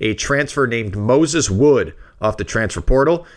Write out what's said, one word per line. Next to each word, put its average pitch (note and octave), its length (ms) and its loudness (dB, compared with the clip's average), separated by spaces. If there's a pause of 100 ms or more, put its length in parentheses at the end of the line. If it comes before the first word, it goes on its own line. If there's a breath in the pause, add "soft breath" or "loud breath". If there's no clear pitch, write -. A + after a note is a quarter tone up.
a A2 140 -2
transfer C#3 500 -2
named A2+ 320 -4
Moses D3 500 0
Wood G#2 460 2 (260 soft breath)
off G#2+ 180 -2
the G2+ 60 -8
transfer A2 380 -4
portal. D3+ 560 2